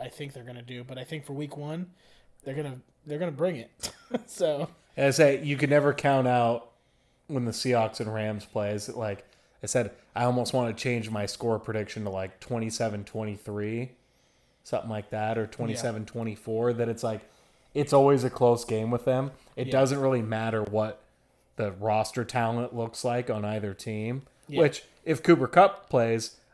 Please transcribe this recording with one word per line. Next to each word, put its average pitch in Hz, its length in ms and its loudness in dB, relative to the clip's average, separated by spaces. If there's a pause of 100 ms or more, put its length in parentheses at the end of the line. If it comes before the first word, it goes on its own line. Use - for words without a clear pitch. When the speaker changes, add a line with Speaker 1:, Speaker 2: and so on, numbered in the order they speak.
Speaker 1:
I 127 80 -10
think 143 240 -12
they're 123 120 -16
gonna 123 180 -14
do. 123 220 -12
But 131 120 -14
I 127 80 -10
think 151 220 -10
for 143 80 -10
week 143 220 -8
one, 160 340 -8 (540)
they're 135 100 -8
gonna, 143 240 -6 (280)
they're 147 120 -6
gonna 170 140 -4
bring 165 240 -2
it. - 360 -12 (180)
<laughs> 240 160 -6
So 156 420 -2 (280)
Speaker 2:
And 139 100 4
I 139 40 6
say 139 320 6
you 143 140 -2
can 139 140 2
never 143 220 6
count 139 360 2
out 120 420 2 (580)
when 131 160 -2
the 113 60 -2
Seahawks 113 480 0
and 107 160 -4
Rams 107 300 -4
play. 104 260 -4
Is 104 180 -6
it, - 80 -12
like 107 280 -6 (380)
I 110 40 -10
said, 120 240 0 (240)
I 117 100 0
almost 123 300 0
wanna 120 200 0
change 113 360 -4
my 104 160 -2
score 113 320 -2
prediction 107 460 -6
to, 101 60 -4
like, 95 300 -6
twenty-seven 110 640 -4
twenty-three, 107 840 -6 (760)
something - 260 -4
like 107 200 -6
that, 107 260 -2
or 113 60 0
Speaker 1:
Yeah. 107 60 -4
Speaker 2:
twenty-seven 113 580 -6
twenty-four, 113 680 -2
that 117 140 0
it's 113 140 -4
like, 110 200 -4 (520)
it's 147 180 0
always 139 320 8
a 127 60 0
close 120 340 4
game 110 260 -2
with 120 140 -2
them. 131 280 0 (240)
It 127 100 -4
Speaker 1:
Yeah. 131 60 -4
Speaker 2:
doesn't 135 280 4
really 131 220 4
matter 110 400 -2
what 107 400 -2 (540)
the 104 160 -2
roster 107 520 0
talent 120 520 -2
looks 117 260 -6
like 123 280 0
on 107 140 -2
either 104 300 -4
team, 113 480 -6 (240)
Speaker 1:
Yeah. 147 140 0
Speaker 2:
which 147 240 2 (200)
if 160 180 0
Cooper 143 260 6
Kupp - 420 6
plays, 113 460 0 (180)